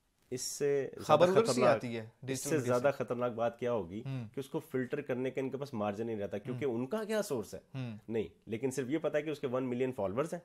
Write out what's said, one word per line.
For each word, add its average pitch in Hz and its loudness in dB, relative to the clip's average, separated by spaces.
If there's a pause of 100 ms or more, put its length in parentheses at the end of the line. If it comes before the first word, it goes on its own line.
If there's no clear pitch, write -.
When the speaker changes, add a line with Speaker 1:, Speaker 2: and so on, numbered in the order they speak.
(320)
Speaker 1:
इससे 139 0
Speaker 2:
खबर - -10
Speaker 1:
ज़्यादा 156 8
Speaker 2:
उधर 196 6
से 139 4
Speaker 1:
खतरनाक, 123 6
Speaker 2:
आती 110 4
है, 117 -4
डिजिटल 123 -10
Speaker 1:
इससे 135 -4
Speaker 2:
मीडिया 143 2
Speaker 1:
ज़्यादा 123 4
Speaker 2:
से। 131 -2
Speaker 1:
खतरनाक 120 -2
बात 113 0
क्या 120 0
होगी 101 -2
Speaker 2:
हम्म। 131 -8
Speaker 1:
कि 139 -10
उसको 156 -6
फिल्टर 131 -4
करने 127 -2
का 139 -4
इनके 131 -4
पास 135 -8
मार्जिन 104 0
नहीं 113 -2
रहता, 101 -4
क्योंकि 127 -4
Speaker 2:
हम्म। 120 0
Speaker 1:
उनका 131 -2
क्या 214 0
सोर्स 120 -4
है? - -12 (140)
Speaker 2:
हम्म। 113 -8
Speaker 1:
नहीं, 107 0 (180)
लेकिन 117 -2
सिर्फ 131 -2
ये 156 2
पता 151 0
है 151 0
कि 156 -4
उसके 143 -4
वन 127 0
मिलियन 123 0
फॉलोअर्स 113 -2
हैं 170 -6